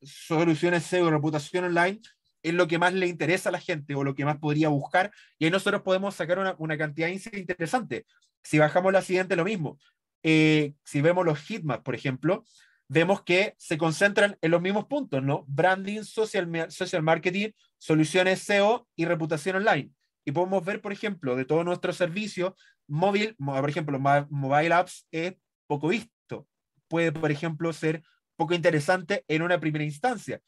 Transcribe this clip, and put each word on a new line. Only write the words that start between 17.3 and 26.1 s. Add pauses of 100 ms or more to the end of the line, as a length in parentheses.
soluciones
seo
y
reputación
online. (340)
Y
podemos
ver,
por
ejemplo,
de
todos
nuestros
servicios, (340)
móvil,
mo-,
por
ejemplo,
ma-,
mobile
apps
es (340)
poco
visto. (400)